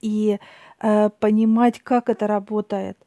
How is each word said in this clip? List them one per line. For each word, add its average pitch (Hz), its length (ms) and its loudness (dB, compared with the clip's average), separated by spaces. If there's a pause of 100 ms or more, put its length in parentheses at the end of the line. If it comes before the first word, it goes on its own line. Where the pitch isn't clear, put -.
и, 214 380 -2 (420)
э, 214 280 2 (100)
понимать, 220 640 2
как 247 280 -2
это 214 180 -2
работает. 202 800 -4